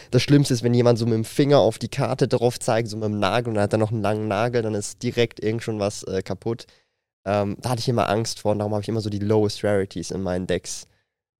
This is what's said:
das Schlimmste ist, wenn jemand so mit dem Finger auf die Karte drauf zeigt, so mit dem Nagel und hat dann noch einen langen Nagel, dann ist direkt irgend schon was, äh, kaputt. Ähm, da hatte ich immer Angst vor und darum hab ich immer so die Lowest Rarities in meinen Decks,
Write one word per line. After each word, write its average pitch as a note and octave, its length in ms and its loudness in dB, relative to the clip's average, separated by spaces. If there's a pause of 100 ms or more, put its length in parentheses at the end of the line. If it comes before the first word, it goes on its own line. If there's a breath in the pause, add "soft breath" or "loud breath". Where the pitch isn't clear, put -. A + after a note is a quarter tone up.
(100)
das A#2+ 120 4
Schlimmste C#3+ 300 4
ist, A#2+ 100 0
wenn A#2+ 120 2
jemand A#2+ 240 6
so A#2 80 0
mit A2+ 80 2
dem A2 100 0
Finger C#3+ 360 4
auf G#2 180 4
die A#2 100 -6
Karte C3 400 0
drauf A#2+ 300 2
zeigt, A#2 300 0
so G#2 80 -8
mit A2 80 -6
dem G#2 140 -2
Nagel A2+ 340 0
und G#2 60 0
hat G2+ 140 2
dann A2 80 2
noch G#2+ 120 0
einen A2 100 -2
langen G#2+ 260 -2
Nagel, A#2 340 0
dann A2 120 -2
ist - 280 -8
direkt A#2+ 380 -2
irgend A2+ 220 -2
schon A2 160 -6
was, G2+ 260 -2
äh, F#2+ 180 -4
kaputt. A2+ 440 -6 (580 soft breath)
Ähm, G2+ 360 0
da - 100 -4
hatte A#2+ 100 -2
ich - 80 -2
immer A#2 200 2
Angst A2+ 320 -2
vor G#2 120 0
und G#2 60 0
darum G#2 160 -2
hab G#2 80 -2
ich - 60 -8
immer A2 120 -2
so G#2 100 -4
die G2+ 80 -6
Lowest G#2 460 0
Rarities G2 460 -2
in F#2+ 120 -6
meinen F2+ 240 -4
Decks, - 400 -6 (540)